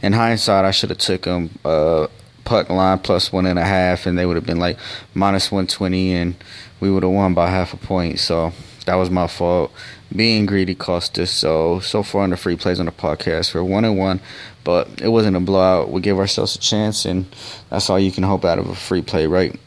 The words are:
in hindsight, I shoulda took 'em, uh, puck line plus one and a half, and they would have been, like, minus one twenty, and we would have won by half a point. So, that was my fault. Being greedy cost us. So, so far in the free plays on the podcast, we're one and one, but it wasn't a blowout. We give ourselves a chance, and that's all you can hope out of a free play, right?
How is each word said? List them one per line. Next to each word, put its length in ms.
in 120
hindsight, 520
I 60
shoulda 240
took 300
'em, 260
uh, 440
puck 240
line 300
plus 320
one 140
and 120
a 60
half, 420
and 140
they 60
would 100
have 100
been, 140
like, 180
minus 360
one 160
twenty, 480
and 220
we 100
would 100
have 100
won 220
by 160
half 240
a 40
point. 420
So, 320
that 100
was 140
my 180
fault. 440
Being 320
greedy 300
cost 420
us. 140
So, 480
so 240
far 220
in 60
the 60
free 200
plays 240
on 40
the 60
podcast, 640
we're 80
one 220
and 120
one, 220
but 240
it 60
wasn't 300
a 20
blowout. 500
We 120
give 180
ourselves 360
a 40
chance, 460
and 200
that's 200
all 80
you 140
can 120
hope 200
out 160
of 80
a 80
free 260
play, 240
right? 420